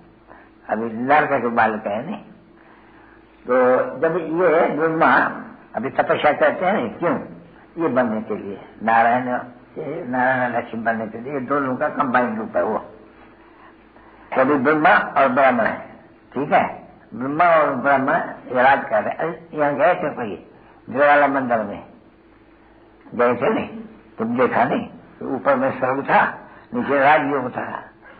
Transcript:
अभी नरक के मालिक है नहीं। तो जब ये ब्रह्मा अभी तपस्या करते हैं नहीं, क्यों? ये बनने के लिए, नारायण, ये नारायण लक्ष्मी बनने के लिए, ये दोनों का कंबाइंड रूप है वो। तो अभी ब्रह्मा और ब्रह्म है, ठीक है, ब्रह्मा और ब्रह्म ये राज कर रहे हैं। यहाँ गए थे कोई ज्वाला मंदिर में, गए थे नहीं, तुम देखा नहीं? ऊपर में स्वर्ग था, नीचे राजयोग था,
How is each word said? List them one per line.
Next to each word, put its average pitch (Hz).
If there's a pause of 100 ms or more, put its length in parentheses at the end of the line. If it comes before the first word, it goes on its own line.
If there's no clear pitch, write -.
(680)
अभी 113
नरक 139
के 120
मालिक 110
है 107
नहीं। 202 (1200)
तो 123 (440)
जब 165
ये 160 (100)
ब्रह्मा 160 (640)
अभी 117
तपस्या 151
करते 143
हैं 185
नहीं, 131
क्यों? 151 (580)
ये 113
बनने 120
के 107
लिए, 95 (240)
नारायण, 117
ये -
नारायण 127
लक्ष्मी 117
बनने 110
के 107
लिए, 127
ये 143
दोनों 131
का 147
कंबाइंड 120
रूप -
है 175
वो। 208
तो -
अभी 143
ब्रह्मा 151 (200)
और 139
ब्रह्म 127
है, 92 (560)
ठीक 143
है, 180 (500)
ब्रह्मा 139
और 151
ब्रह्म 135 (460)
ये 123
राज 135
कर 107
रहे -
हैं। 165
यहाँ 147
गए 160
थे 175
कोई 113 (540)
ज्वाला 240
मंदिर 135
में, 101 (1300)
गए 120
थे 131
नहीं, - (500)
तुम 113
देखा 240
नहीं? - (460)
ऊपर 139
में 127
स्वर्ग 135
था, 165 (520)
नीचे 123
राजयोग 139
था, - (360)